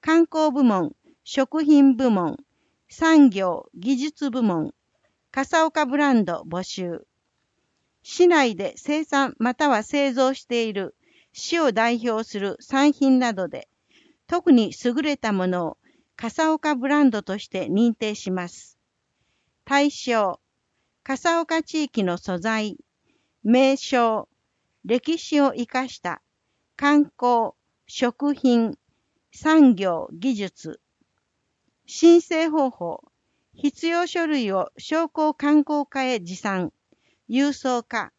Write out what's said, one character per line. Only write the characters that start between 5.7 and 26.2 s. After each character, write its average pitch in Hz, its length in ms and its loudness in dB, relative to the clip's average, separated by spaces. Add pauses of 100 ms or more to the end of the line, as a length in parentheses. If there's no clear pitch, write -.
ブ 254 100 -4
ラ 285 160 2
ン 226 120 2
ド 170 180 -6
募 170 200 -8
集。 180 440 -10 (960)
市 - 240 2
内 277 300 4
で 190 200 -8
生 302 280 -4
産 277 340 -2
ま 240 160 -2
た 294 140 0
は 220 140 2
製 277 300 -2
造 262 220 0
し - 100 -16
て 233 200 -2
い 220 80 -6
る 190 240 -8 (360)
市 - 280 -4
を 277 120 2
代 233 300 0
表 226 220 -4
す - 140 -10
る 196 220 -6
産 285 320 2
品 269 260 4
な 247 140 0
ど 180 160 -6
で、 - 200 -14 (580)
特 339 240 0
に 226 220 6 (120)
優 247 180 0
れ - 140 -2
た 220 160 -4
も 185 140 0
の 180 200 -2
を - 120 -10 (380)
笠 311 360 -2
岡 302 220 -2
ブ 254 140 -4
ラ 294 140 2
ン 269 80 6
ド 208 120 -6
と 196 160 -8
し - 100 -14
て 185 200 -8
認 220 260 2
定 214 200 -6
し 196 160 -10
ま 180 180 -6
す。 - 300 -20 (840)
対 285 260 2
象、 220 500 -2 (640)
笠 330 360 -2
岡 320 220 -4
地 311 220 -4
域 226 200 -4
の 175 140 -4
素 185 200 -8
材、 214 380 -6 (680)
名 262 340 4
称、 233 520 -2 (560)
歴 247 340 -2
史 294 220 -2
を 277 120 2
生 240 140 -8
か 254 220 -6
し - 120 -18
た - 220 -10 (540)